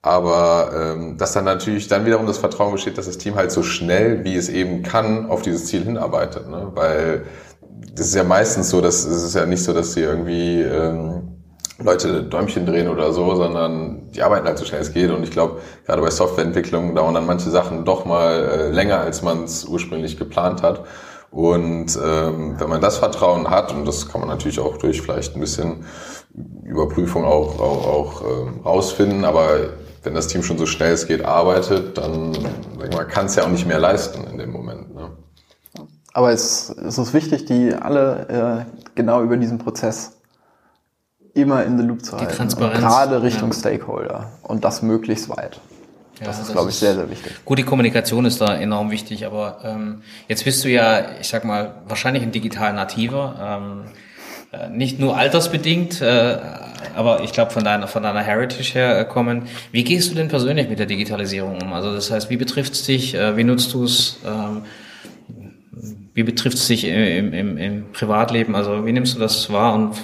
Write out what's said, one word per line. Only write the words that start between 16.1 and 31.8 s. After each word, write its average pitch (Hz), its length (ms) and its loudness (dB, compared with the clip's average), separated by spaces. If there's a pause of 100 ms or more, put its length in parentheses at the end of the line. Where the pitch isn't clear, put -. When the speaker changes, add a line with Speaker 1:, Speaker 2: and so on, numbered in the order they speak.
Speaker 1:
dauern 82 180 4
dann 82 140 0
manche 90 240 0
Sachen 85 340 2
doch 92 220 0
mal, 82 420 2
äh, 76 220 0
länger, 95 300 2
als 82 200 -4
man's 82 460 -4
ursprünglich 80 500 -6
geplant - 460 -2
hat. - 220 0 (460)
Und, 82 720 2
ähm, 80 560 0
wenn 78 120 -2
man 82 100 0
das 101 160 2
Vertrauen 87 540 2
hat, 92 240 2
und 73 120 -4
das - 220 -4
kann 85 140 -6
man 80 80 -6
natürlich 78 280 -4
auch - 200 -2
durch 76 240 0
vielleicht - 340 -6
ein - 40 -6
bisschen 80 440 -4 (800)
Überprüfung 76 640 0
auch, - 340 4
auch, 69 260 0
auch, - 360 0
ähm, 64 420 -4
rausfinden, 98 640 2
aber 78 240 4 (520)
wenn - 120 -6
das 80 140 -2
Team 87 140 -2
schon 85 140 -2
so 80 80 0
schnell 82 300 2
es 82 120 -4
geht 80 200 0
arbeitet, 90 720 2